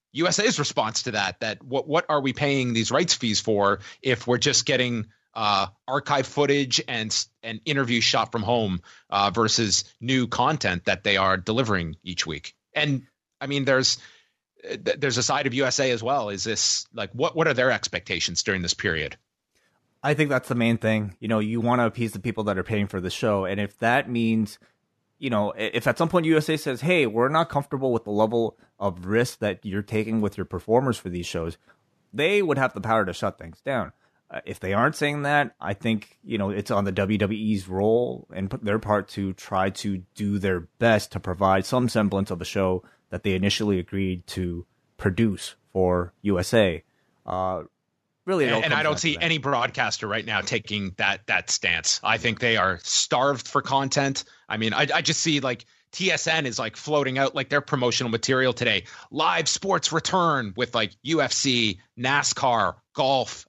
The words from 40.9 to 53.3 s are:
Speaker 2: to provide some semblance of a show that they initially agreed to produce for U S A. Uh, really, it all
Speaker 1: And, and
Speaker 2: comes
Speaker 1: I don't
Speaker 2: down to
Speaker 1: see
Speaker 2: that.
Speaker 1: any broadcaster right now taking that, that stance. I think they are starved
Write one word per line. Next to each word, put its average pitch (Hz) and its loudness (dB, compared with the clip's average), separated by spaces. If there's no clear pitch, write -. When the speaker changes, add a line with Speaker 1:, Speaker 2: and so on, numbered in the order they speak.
Speaker 2:
to 95 -6
provide 95 2
some 127 0
semblance 98 0
of 85 -4
a 82 -8
show 92 0
that 113 -8
they 98 2
initially 98 2
agreed 92 -4
to 87 -6
produce 101 0
for 90 2
U 101 2
S 90 0
A. 95 4
Uh, 92 -4
really, 175 2
it 131 2
all - 2
Speaker 1:
And, 113 2
and 151 0
Speaker 2:
comes 151 2
Speaker 1:
I 156 0
don't 151 2
Speaker 2:
down 147 -2
to - -6
Speaker 1:
see 160 0
Speaker 2:
that. - -4
Speaker 1:
any 165 2
broadcaster 123 -2
right 104 -4
now 104 0
taking 101 -4
that, 98 0
that 92 -2
stance. - -2
I 110 2
think 113 -2
they 113 2
are 92 0
starved 135 0